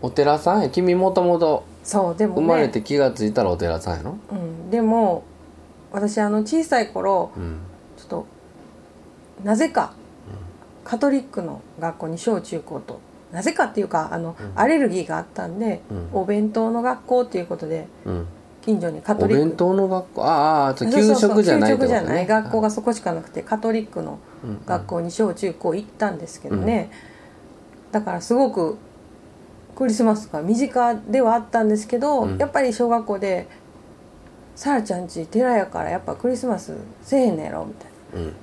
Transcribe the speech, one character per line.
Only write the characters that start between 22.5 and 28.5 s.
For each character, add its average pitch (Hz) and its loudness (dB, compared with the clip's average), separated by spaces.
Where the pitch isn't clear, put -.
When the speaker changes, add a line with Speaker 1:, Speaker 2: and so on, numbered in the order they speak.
Speaker 2:
が 214 2
そ 214 -6
こ 226 0
し 220 -6
か 180 -2
な 165 -4
く - -16
て、 - -8
カ 220 -2
ト 220 -2
リ 220 0
ッ 214 -10
ク 170 -8
の 147 -10
Speaker 1:
う - -8
ん、 - -8
う - -6
ん。 101 -12
Speaker 2:
学 180 -4
校 170 -4
に 170 -6
小 202 0
中 185 -4
高 165 -2
行 208 -6
っ - -20
た 208 -2
ん 175 -8
で 165 -12
す - -16
け - -12
ど - -2
ね。 180 0
Speaker 1:
う - -
ん。 - -20
Speaker 2:
だ 208 0
か 190 -6
ら、 175 -6
す - -2
ご 254 4
く 165 -2